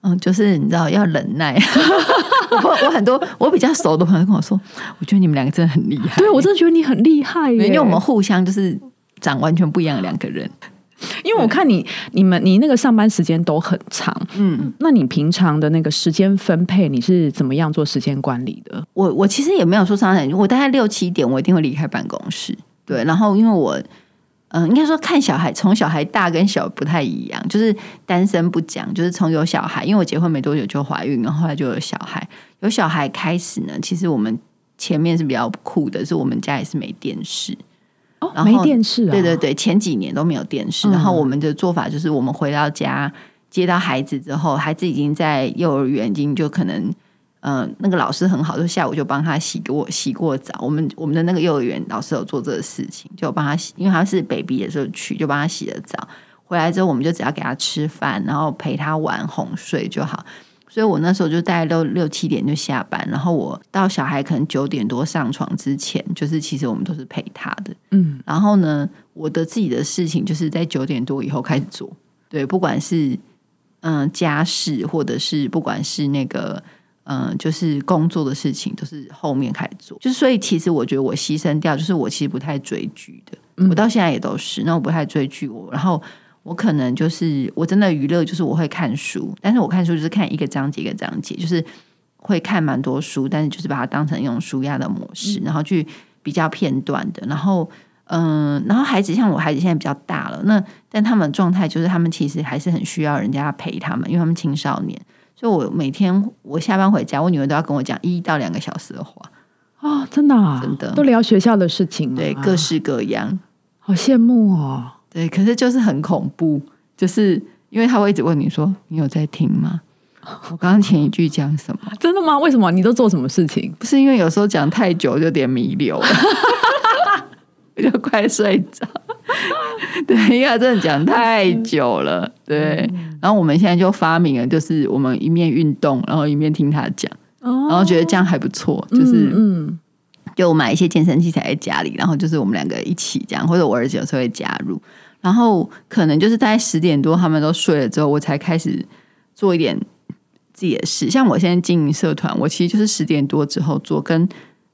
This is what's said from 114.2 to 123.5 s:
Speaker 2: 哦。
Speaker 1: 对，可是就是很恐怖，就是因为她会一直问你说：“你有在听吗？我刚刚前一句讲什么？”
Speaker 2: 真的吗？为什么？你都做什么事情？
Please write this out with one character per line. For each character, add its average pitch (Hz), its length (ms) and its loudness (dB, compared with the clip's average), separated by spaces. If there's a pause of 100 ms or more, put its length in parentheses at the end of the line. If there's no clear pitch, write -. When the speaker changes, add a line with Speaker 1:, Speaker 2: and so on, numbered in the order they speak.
Speaker 2:
哦。 135 300 -2 (260)
Speaker 1:
对， 165 180 -4
可 190 160 2
是 233 100 4
就 247 160 2
是 254 80 2
很 190 220 2
恐 151 360 0
怖， 151 260 2 (340)
就 190 100 0
是 185 340 2 (300)
因 214 100 -2
为 233 60 4
她 247 140 4
会 202 100 4
一 - 20 4
直 160 100 0
问 156 160 2
你 139 100 0
说 160 260 0 (140)
：“你 160 80 -6
有 151 120 0
在 151 180 -2
听 - 240 0
吗？ 156 300 0 (720)
我 170 60 -10
刚 180 140 0
刚 208 100 8
前 190 220 4
一 147 60 2
句 165 200 0
讲 147 300 -2
什 - 240 -10
么？” - 160 -14
Speaker 2:
真 339 160 2
的 392 80 0
吗？ 302 160 2
为 311 120 4
什 269 80 4
么？ 190 120 4
你 180 100 4
都 214 120 4
做 233 180 4
什 175 80 2
么 131 100 -2
事 165 180 2
情？ - 320 -4